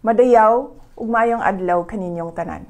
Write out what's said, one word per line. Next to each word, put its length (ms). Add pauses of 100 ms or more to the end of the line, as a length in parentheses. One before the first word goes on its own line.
Madayaw, 720 (240)
ug 80
maayong 400
adlaw 400
kaninyong 480
tanan. 360